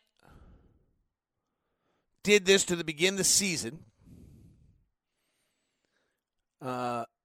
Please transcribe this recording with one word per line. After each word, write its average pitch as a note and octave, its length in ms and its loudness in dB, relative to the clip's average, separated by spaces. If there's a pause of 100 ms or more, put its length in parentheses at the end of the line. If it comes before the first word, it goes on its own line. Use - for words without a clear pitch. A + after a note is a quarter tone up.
(2250)
did G3+ 240 4
this G3 180 6
to F3+ 120 -4
the E3 80 -6
begin E3 300 0
of G3 40 -6
the F3+ 60 0
season, D#3+ 600 -2 (2750)
uh, B2 420 -6 (200)